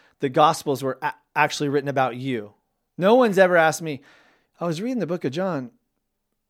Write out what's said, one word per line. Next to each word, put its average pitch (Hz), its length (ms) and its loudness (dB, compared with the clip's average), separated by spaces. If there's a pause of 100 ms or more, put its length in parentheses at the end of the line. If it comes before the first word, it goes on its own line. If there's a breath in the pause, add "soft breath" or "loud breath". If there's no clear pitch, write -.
(200 loud breath)
the 143 100 -2
Gospels 147 520 2
were 131 200 -4
a-, 151 120 -4 (220)
actually 151 320 0
written 139 220 -2
about 131 260 0
you. 123 380 -8 (440)
No 190 180 4
one's 226 220 2
ever 180 200 4
asked 160 240 2
me, 156 200 -8 (600 loud breath)
"I 170 40 -4
was 170 160 -4
reading 247 180 -4
the 170 80 -2
book 170 180 -6
of 139 80 -4
John. 156 380 -6 (800)